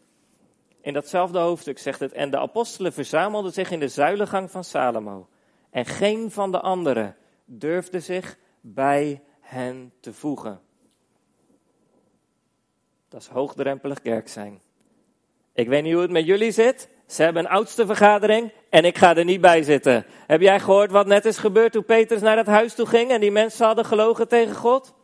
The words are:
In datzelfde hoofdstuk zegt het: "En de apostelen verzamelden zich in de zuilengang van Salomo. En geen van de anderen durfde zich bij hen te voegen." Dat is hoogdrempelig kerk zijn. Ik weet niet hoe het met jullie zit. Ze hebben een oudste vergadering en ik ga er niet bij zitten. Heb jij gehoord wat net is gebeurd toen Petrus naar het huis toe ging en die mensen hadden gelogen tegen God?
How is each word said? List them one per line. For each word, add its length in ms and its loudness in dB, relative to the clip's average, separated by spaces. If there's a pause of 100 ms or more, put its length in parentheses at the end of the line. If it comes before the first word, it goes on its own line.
(800)
In 120 -12
datzelfde 460 -4
hoofdstuk 400 -4
zegt 220 -10
het: 120 -8
"En 180 -8
de 80 -4
apostelen 540 -6
verzamelden 600 -6
zich 180 -8
in 100 -8
de 80 -4
zuilengang 600 -4
van 140 -14
Salomo. 640 -6 (420)
En 160 -8
geen 440 -6
van 220 -6
de 80 -4
anderen 560 -4 (280)
durfde 560 -8
zich 380 -12 (220)
bij 640 -4 (180)
hen 600 -14
te 120 -20
voegen." 480 -10 (2500)
Dat 120 -20
is 60 -20
hoogdrempelig 720 -8
kerk 280 -6
zijn. 340 -18 (880)
Ik 160 -4
weet 140 0
niet 100 -4
hoe 100 0
het 80 -4
met 160 0
jullie 240 0
zit. 380 0 (180)
Ze 160 -4
hebben 220 0
een 60 -8
oudste 360 -2
vergadering 680 2 (180)
en 140 6
ik 140 0
ga 180 6
er 80 2
niet 160 0
bij 220 8
zitten. 440 2 (200)
Heb 140 2
jij 200 6
gehoord 300 4
wat 160 4
net 180 4
is 140 -2
gebeurd 340 2
toen 120 -4
Petrus 360 2
naar 160 4
het 100 0
huis 280 2
toe 120 -4
ging 240 2
en 100 2
die 100 2
mensen 360 0
hadden 180 0
gelogen 440 0
tegen 260 2
God? 500 -2